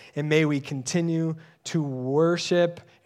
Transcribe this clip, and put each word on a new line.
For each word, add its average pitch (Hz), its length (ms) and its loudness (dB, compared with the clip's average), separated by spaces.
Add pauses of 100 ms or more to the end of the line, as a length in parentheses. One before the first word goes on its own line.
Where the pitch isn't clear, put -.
(140)
and 151 140 -4
may 156 160 4
we 147 160 0
continue 165 760 -2 (300)
to 165 180 -2
worship 165 960 0 (240)